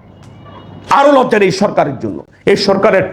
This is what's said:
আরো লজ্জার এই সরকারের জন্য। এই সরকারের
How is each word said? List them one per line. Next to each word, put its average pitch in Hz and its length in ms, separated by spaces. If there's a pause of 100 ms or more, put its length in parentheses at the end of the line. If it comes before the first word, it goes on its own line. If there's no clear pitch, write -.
(920)
আরো 277 220
লজ্জার 240 300
এই 185 80
সরকারের 160 480
জন্য। 92 240 (240)
এই 202 100
সরকারের 196 460 (100)